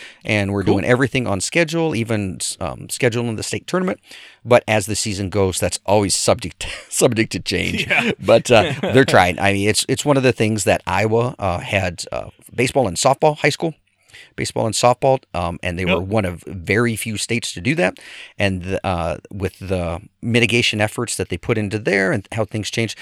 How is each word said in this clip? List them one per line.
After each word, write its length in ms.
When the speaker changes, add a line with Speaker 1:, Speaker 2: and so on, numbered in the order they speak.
Speaker 1:
and 280
we're 100
Speaker 2:
Cool. 120
Speaker 1:
doing 100
everything 420
on 140
schedule, 560
even, 420
um, 260
scheduling 500
the 60
state 240
tournament. 320
But 240
as 180
the 80
season 360
goes, 280
that's 260
always 300
subject 500
<laughs> 100
subject 440
to 80
change. 480
Speaker 2:
Yeah. 240
Speaker 1:
But, 280
uh, 240
Speaker 2:
<laughs> 60
Speaker 1:
they're 220
trying. 360
I 120
mean, 160
it's, 200
it's 160
one 120
of 60
the 100
things 300
that 240
Iowa, 540
uh, 180
had, 540
uh, 180
baseball 320
and 100
softball, 420
high 120
school 240
baseball 300
and 80
softball, 480
um, 280
and 160
they 60
Speaker 2:
Yep. 120
Speaker 1:
were 60
one 220
of 220
very 500
few 200
states 360
to 80
do 160
that. 220
And 240
the, 240
uh, 320
with 280
the 400
mitigation 600
efforts 360
that 140
they 80
put 180
into 220
there 340
and 200
how 120
things 260
changed, 320